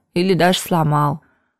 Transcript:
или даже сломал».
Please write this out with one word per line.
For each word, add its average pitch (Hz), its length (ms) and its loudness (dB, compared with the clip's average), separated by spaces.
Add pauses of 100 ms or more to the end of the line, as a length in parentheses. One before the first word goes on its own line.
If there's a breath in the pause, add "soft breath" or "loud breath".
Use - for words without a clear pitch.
(120)
или 185 220 0
даже 175 240 2
сломал». 147 640 -2 (380)